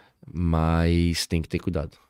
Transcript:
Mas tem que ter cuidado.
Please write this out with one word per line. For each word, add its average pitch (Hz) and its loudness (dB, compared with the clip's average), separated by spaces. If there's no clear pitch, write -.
Mas 85 2
tem 85 -2
que 78 -8
ter 87 -4
cuidado. 82 -6